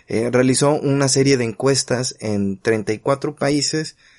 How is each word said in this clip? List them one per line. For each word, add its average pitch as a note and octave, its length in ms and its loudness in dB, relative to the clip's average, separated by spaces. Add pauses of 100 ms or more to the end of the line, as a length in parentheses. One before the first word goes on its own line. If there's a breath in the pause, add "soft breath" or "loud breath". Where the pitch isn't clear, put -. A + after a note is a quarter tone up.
eh, A2+ 220 -2
realizó B2+ 480 2
una C#3 300 0
serie C3+ 280 4
de B2 60 0
encuestas B2+ 800 -2
en G2+ 400 -2
treinta A2 320 0
y G#2+ 80 -6
cuatro C#3 340 -2
países, D3 640 -2 (220 soft breath)